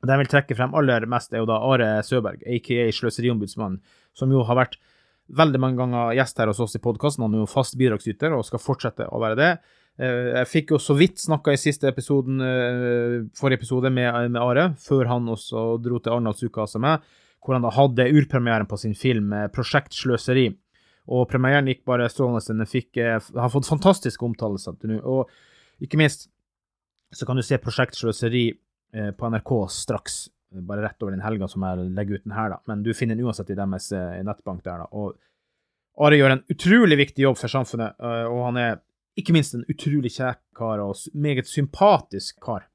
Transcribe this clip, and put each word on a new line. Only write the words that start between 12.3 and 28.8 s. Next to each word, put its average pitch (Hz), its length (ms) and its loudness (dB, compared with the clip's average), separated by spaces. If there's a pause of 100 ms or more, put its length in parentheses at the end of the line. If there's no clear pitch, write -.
eh, 120 800 0 (160)
forrige 131 240 0
episode 127 280 0
med, 120 440 0
med 120 80 0
Are, 139 320 2
før 135 320 0
han 120 240 -2
også 113 520 -4
dro 120 200 -4
til 117 100 -2
Arendalsuka 110 540 -2
som 110 160 -6
meg, 156 240 0 (320)
hvor - 160 -4
han 123 80 0
da 117 80 0
hadde 127 340 4 (140)
urpremieren 117 500 2
på 104 100 -6
sin 107 160 -4
film, 107 380 0
eh, 104 160 -2
Prosjekt - 460 -2
Sløseri. 127 540 2 (600)
Og 123 220 0
premieren 135 360 2
gikk 131 200 -2
bare 120 240 2
strålende. 120 360 0
Den 110 200 -4
fikk, - 320 -6
eh, 117 180 0
f-, - 180 -6
har 120 140 0
fått 135 180 0
fantastiske 156 600 2
omtaler, 107 320 -4
sant 90 240 -12
du 110 60 -6
nå. 110 140 -2
Og 131 280 -2 (500)
ikke 147 160 -4
minst 151 320 2 (840)
så - 120 -10
kan 127 120 -2
du 123 40 0
se 135 140 0
Prosjekt 120 400 -2
Sløseri, 117 540 0 (420)